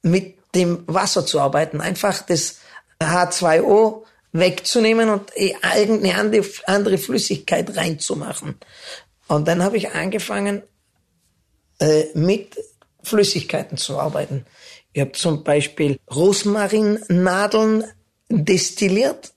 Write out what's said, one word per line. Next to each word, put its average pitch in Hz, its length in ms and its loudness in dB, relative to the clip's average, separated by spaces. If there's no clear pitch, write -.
mit 185 360 0
dem 175 320 0
Wasser 180 380 0
zu - 140 0
arbeiten, 147 420 0
einfach 185 400 -2
das - 360 -4
H 175 300 2
zwei 165 320 2
O 220 420 2
wegzunehmen 220 760 2
und 202 260 -4
irgendeine 202 800 0
andere, 208 300 2
andere 202 300 2
Flüssigkeit - 760 -4
reinzumachen. 156 800 -6
Und 151 200 0
dann 175 160 2
habe 214 140 0
ich - 140 -4
angefangen, 202 720 -4
äh, 156 340 4
mit 185 420 0
Flüssigkeiten 156 720 -2
zu 143 220 -6
arbeiten. 147 460 -4
Ich 143 80 -2
habe 135 100 -2
zum 151 320 -2
Beispiel 147 540 0
Rosmarinnadeln 208 1700 2
destilliert 202 1080 0